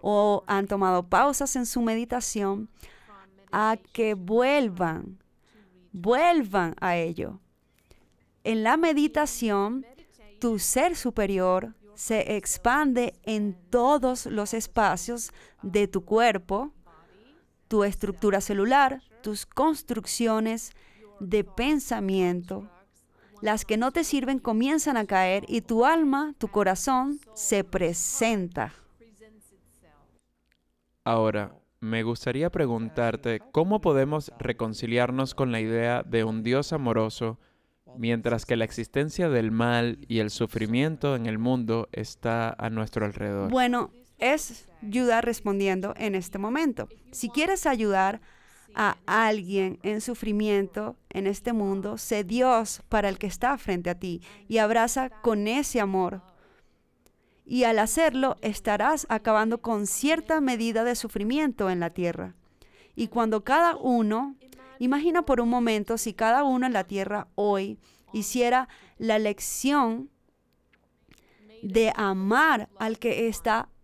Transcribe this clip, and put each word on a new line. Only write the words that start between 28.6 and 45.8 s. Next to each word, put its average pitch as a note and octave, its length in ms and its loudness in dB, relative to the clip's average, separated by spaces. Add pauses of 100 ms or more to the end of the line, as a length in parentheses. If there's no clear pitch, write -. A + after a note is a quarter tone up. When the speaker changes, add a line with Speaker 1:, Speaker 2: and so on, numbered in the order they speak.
Speaker 2:
Ahora, A2 560 0 (220)
me A2+ 240 -4
gustaría B2+ 460 -2
preguntarte, A2+ 1000 -2
¿cómo F#3+ 300 2
podemos C#3+ 580 0
reconciliarnos A#2+ 960 -2
con C3 160 0
la A2+ 80 -2
idea A#2 460 0
de A2+ 180 0
un A2 220 -2
Dios C3 280 0
amoroso, A2+ 680 -2 (580)
mientras A#2 480 0
que B2 80 0
la A2+ 100 0
existencia D3 640 -2
del A2+ 220 2
mal A#2 560 0
y A2+ 140 0
el G#2+ 100 0
sufrimiento B2+ 840 0
en A#2 100 -4
el A2 120 -4
mundo A#2 520 0
está A2+ 640 -4
a A2+ 140 -6
nuestro A2 340 -4
alrededor? G2+ 460 -4
Speaker 1:
Bueno, B3 400 0 (280)
es C4 500 -2 (140)
Judá A#3 380 2
respondiendo G3 760 -2